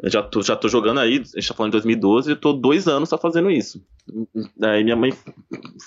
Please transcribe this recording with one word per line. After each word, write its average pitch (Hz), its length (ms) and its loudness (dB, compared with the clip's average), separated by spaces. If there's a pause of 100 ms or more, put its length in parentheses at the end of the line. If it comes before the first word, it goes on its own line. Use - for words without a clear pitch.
Eu - 80 -2
já 104 140 0
tô, 104 180 -2
já 107 140 0
tô 110 140 -2
jogando 117 320 2
aí, 120 160 2
a 117 220 -8
gente 98 100 -6
tá - 40 -8
falando 107 180 -2
de 110 60 2
dois 104 80 0
mil 113 120 2
e - 20 -4
doze, 117 320 2
eu 147 60 0
tô 147 160 2
dois 143 340 2
anos 147 220 0
só 156 80 -2
fazendo 170 340 0
isso. 107 340 -4 (720)
Daí 107 280 2
minha 117 100 2
mãe 120 160 0 (760)